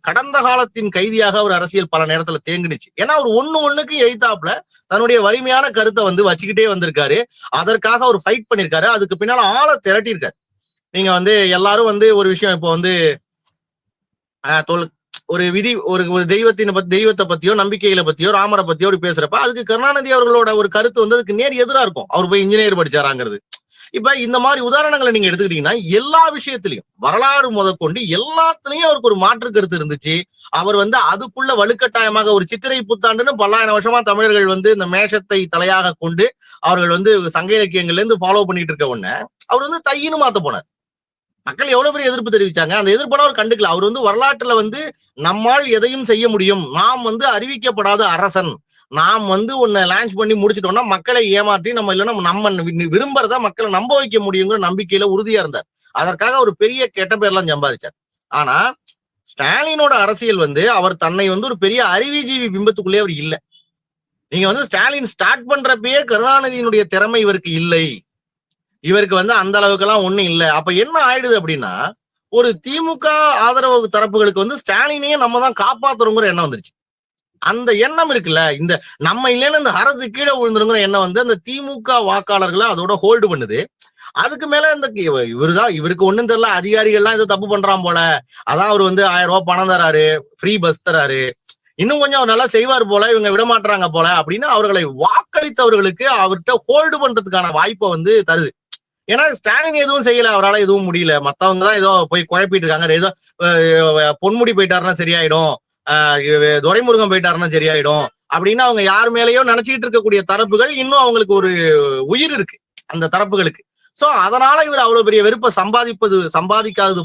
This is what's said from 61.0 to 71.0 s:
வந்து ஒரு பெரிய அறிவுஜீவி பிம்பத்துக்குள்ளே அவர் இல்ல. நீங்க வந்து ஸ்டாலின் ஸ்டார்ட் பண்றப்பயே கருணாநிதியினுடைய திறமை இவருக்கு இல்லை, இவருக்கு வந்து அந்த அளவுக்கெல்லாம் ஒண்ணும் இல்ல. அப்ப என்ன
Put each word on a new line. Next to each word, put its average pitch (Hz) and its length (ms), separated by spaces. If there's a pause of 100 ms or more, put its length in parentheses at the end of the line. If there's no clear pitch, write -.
வந்து 202 200
ஒரு 220 100
பெரிய 208 280
அறிவுஜீவி 254 640
பிம்பத்துக்குள்ளே 196 540
அவர் 180 120
இல்ல. 156 200 (960)
நீங்க 185 140
வந்து 247 180
ஸ்டாலின் 233 480
ஸ்டார்ட் 240 340
பண்றப்பயே 262 580
கருணாநிதியினுடைய 240 800
திறமை 214 360
இவருக்கு 185 320
இல்லை, 165 320 (1000)
இவருக்கு 190 300
வந்து 208 180
அந்த 202 280
அளவுக்கெல்லாம் 202 420
ஒண்ணும் 190 220
இல்ல. 165 280
அப்ப 156 200
என்ன 254 280